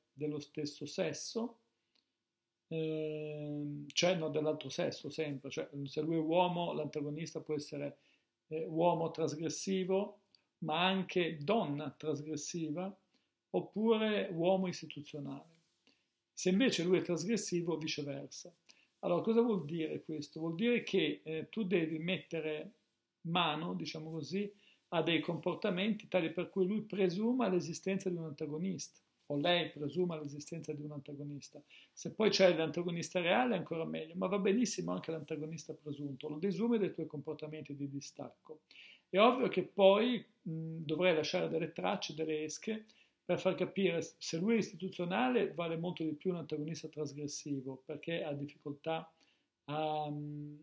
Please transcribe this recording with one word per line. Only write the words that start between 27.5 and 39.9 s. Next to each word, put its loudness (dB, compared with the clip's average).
di -2
un -4
antagonista, -6
o -2
lei 4
presuma -2
l'esistenza -8
di -6
un -8
antagonista. -10
Se -8
poi 6
c'è 8
l'antagonista 0
reale, 4
ancora -4
meglio, -6
ma 0
va 2
benissimo 2
anche -4
l'antagonista -6
presunto, -8
lo -6
desumi 0
dai 0
tuoi -6
comportamenti -8
di -6
distacco. -14
È 2
ovvio 8
che 2
poi, 6